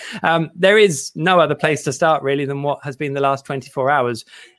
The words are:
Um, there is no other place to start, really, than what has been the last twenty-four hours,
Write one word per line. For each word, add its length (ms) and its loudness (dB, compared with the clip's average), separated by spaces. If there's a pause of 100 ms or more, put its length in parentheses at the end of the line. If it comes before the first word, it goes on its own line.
(220)
Um, 320 0
there 240 4
is 360 2
no 260 2
other 140 2
place 280 -2
to 100 -4
start, 300 0
really, 240 -2
than 160 -6
what 220 -4
has 120 -10
been 160 -6
the 80 -4
last 240 0
twenty-four 460 -4
hours, 340 0 (340)